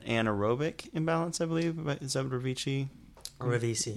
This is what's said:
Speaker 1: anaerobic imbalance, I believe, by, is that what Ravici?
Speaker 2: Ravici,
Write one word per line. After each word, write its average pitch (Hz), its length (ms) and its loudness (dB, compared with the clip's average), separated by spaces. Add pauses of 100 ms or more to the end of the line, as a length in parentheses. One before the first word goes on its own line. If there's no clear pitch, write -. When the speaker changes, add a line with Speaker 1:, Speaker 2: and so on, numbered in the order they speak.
Speaker 1:
anaerobic 113 880 2
imbalance, 165 480 0
I 170 40 2
believe, 165 400 0
by, 143 160 0
is 135 120 -4
that 135 100 2
what 131 180 -2
Ravici? 135 460 0 (540)
Speaker 2:
Ravici, 117 560 0